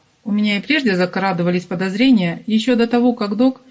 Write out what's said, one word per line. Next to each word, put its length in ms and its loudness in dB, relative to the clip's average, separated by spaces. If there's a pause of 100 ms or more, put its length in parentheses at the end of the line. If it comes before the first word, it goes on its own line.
(240)
У 80 -8
меня 260 0
и 40 -4
прежде 340 0
закрадывались 720 -2
подозрения, 800 0
ещё 280 0
до 120 2
того, 260 2
как 220 -4
Док 360 0